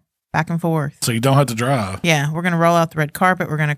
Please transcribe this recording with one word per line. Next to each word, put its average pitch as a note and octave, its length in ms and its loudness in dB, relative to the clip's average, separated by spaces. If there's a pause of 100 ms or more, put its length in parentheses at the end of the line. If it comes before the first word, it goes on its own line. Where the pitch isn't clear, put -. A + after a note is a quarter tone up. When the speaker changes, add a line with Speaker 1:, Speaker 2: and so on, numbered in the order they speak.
(340)
Speaker 1:
back D#3+ 160 -2
and E3+ 120 -2
forth. D#3+ 400 -2
Speaker 2:
So B2 100 -2
you A2+ 80 0
don't C3+ 160 4
have C#3 120 4
to A#2 80 -6
drive. A2+ 480 -2
Speaker 1:
Yeah, D3+ 280 2
we're D#3+ 100 -4
gonna F3 160 0
roll E3+ 180 4
out E3 160 2
the - 60 -8
red D3+ 160 -2
carpet. F#3 360 0
We're D3+ 80 -4
gonna D3 200 -2